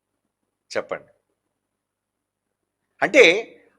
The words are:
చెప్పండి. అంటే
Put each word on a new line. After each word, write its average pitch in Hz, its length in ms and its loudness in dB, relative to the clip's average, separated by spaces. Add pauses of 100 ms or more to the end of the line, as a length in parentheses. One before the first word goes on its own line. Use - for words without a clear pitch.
(760)
చెప్పండి. 90 260 -12 (2000)
అంటే 202 500 2 (280)